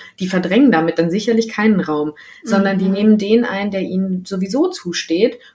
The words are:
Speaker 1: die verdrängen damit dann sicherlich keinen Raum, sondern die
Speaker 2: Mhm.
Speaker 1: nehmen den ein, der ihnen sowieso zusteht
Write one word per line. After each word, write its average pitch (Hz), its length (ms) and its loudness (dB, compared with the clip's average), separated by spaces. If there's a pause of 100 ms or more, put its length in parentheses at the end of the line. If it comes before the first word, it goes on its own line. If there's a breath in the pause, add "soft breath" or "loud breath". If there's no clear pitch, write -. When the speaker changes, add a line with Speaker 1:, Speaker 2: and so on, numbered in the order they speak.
(180 loud breath)
Speaker 1:
die 185 80 -6
verdrängen 190 460 2
damit 165 260 0
dann 165 120 0
sicherlich 226 380 0
keinen 208 320 2
Raum, 151 340 -2 (280 loud breath)
sondern 196 360 0
die 185 80 0
Speaker 2:
Mhm. 190 60 2
Speaker 1:
nehmen 214 260 4
den 220 260 2
ein, 196 260 -4
der 190 120 -4
ihnen 185 420 -4
sowieso 196 440 -2
zusteht 175 720 -4 (160 loud breath)